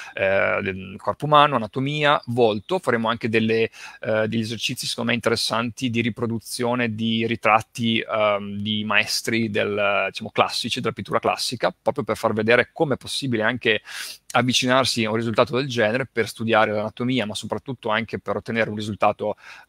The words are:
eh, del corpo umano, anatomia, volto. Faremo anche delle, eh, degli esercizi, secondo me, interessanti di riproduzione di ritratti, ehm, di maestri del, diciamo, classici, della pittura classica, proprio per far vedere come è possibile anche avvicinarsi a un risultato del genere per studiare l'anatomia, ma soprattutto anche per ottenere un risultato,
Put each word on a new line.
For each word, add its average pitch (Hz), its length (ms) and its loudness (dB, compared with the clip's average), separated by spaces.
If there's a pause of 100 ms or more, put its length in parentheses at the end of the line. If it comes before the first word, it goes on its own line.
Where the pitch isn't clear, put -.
(140)
eh, 98 480 2
del 95 340 -6
corpo 104 300 -6
umano, 147 300 6
anatomia, 143 600 0 (100)
volto. 117 500 2
Faremo 113 320 0
anche 117 180 -2
delle, 110 400 2 (320)
eh, 110 260 0
degli 113 140 -2
esercizi, 113 460 -6
secondo 117 240 -4
me, 120 60 2
interessanti 117 760 -2
di 117 100 0
riproduzione 117 960 -2
di 113 320 0
ritratti, 113 720 2
ehm, 101 580 0
di 107 280 -2
maestri 107 640 0
del, 101 560 2
diciamo, 104 240 -8
classici, 113 500 0
della 113 140 -2
pittura 104 240 -2
classica, - 640 -2
proprio 117 220 -2
per 107 120 -2
far 110 160 0
vedere 113 400 4
come 143 220 0
è - 20 -4
possibile 120 460 -4
anche 113 400 2 (480)
avvicinarsi 123 720 2
a 107 60 -2
un 113 60 -2
risultato 117 400 2
del 139 120 -2
genere 120 420 0
per 113 160 -2
studiare 110 460 2
l'anatomia, 110 540 -2
ma 107 80 -8
soprattutto 113 560 -6
anche 110 280 -2
per 101 180 -4
ottenere 110 340 -2
un 107 60 -6
risultato, 107 600 0 (320)